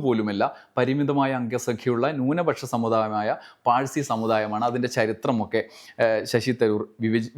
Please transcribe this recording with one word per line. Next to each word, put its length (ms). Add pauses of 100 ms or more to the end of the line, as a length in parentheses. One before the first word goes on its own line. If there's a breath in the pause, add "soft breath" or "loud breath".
പോലുമല്ല, 380 (340 loud breath)
പരിമിതമായ 360 (280)
അംഗസംഖ്യയുള്ള 680 (140)
ന്യൂനപക്ഷ 440 (100)
സമുദായമായ 540 (380 loud breath)
പാഴ്സി 360 (100)
സമുദായമാണ്. 580
അതിൻ്റെ 180 (100)
ചരിത്രമൊക്കെ, 640 (440 loud breath)
ഏഹ്, 180 (100)
ശശി 280
തരൂർ 120 (320)
വിവരി-, 340